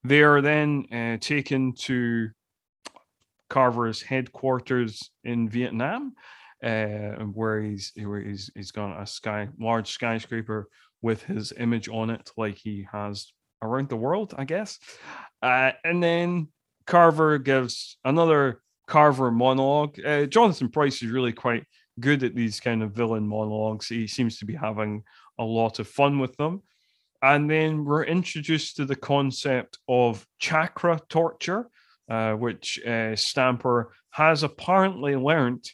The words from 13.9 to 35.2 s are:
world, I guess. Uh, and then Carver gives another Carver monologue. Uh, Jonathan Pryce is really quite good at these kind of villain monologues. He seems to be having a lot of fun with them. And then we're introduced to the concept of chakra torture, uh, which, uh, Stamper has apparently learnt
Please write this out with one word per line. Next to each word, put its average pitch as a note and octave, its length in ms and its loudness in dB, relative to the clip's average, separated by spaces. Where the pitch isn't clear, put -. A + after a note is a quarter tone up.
world, E3+ 420 -4
I C3+ 80 -6
guess. G3 340 -8
Uh, B2+ 300 4
and F3 180 0
then E3+ 460 0
Carver D#3+ 500 6
gives C3 680 -2
another D3 580 4
Carver C#3 420 6
monologue. C3+ 720 2
Uh, D3 220 2
Jonathan E3 440 4
Pryce C#3 340 0
is A2+ 80 -6
really B2 220 0
quite A#2 320 -2
good C3+ 240 2
at A#2+ 120 -2
these A2+ 240 -2
kind A2+ 220 0
of G#2 120 -4
villain A2+ 340 -2
monologues. G#2+ 600 -4
He A2+ 200 -4
seems A2+ 320 -2
to G#2 60 -10
be G#2 100 -6
having G#2+ 480 -4
a A#2 60 -6
lot A2+ 360 0
of G#2+ 80 -8
fun C#3+ 320 2
with C3 180 -4
them. E3 240 -4
And D3 280 4
then D#3 360 0
we're D3 200 0
introduced D#3+ 720 -2
to C#3+ 80 -2
the C3+ 100 -2
concept C#3 840 -2
of A#2+ 380 2
chakra E3 600 0
torture, E3+ 600 -2
uh, A2 240 0
which, A2+ 520 -6
uh, A2+ 300 -2
Stamper B2 760 0
has D#3 320 4
apparently F3 720 0
learnt C3 580 0